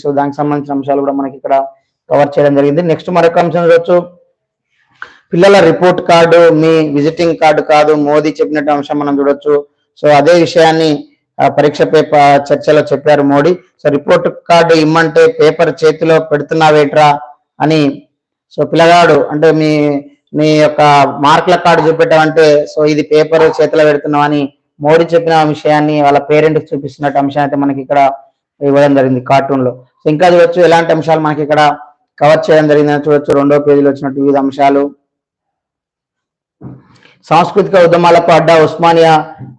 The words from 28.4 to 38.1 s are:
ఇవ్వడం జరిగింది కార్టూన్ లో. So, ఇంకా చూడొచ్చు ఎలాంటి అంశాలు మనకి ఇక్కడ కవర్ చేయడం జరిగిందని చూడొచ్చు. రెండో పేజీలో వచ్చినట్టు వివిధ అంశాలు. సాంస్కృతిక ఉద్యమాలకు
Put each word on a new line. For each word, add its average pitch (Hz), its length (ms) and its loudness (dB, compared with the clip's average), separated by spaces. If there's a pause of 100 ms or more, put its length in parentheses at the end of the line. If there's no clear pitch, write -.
ఇవ్వడం 143 340 2
జరిగింది 131 260 0
కార్టూన్ 135 440 -2
లో. 123 60 -2
So, - 380 -10
ఇంకా 156 180 0
చూడొచ్చు 175 340 2
ఎలాంటి 165 300 2
అంశాలు 160 280 -2
మనకి 151 220 -4
ఇక్కడ 147 360 0 (420)
కవర్ 156 320 0
చేయడం 156 160 2
జరిగిందని 147 320 0
చూడొచ్చు. 147 340 -2
రెండో 143 260 0
పేజీలో 143 320 0
వచ్చినట్టు 135 280 -8
వివిధ 139 180 0
అంశాలు. 139 580 -2 (2250)
సాంస్కృతిక 170 460 -2
ఉద్యమాలకు 170 560 2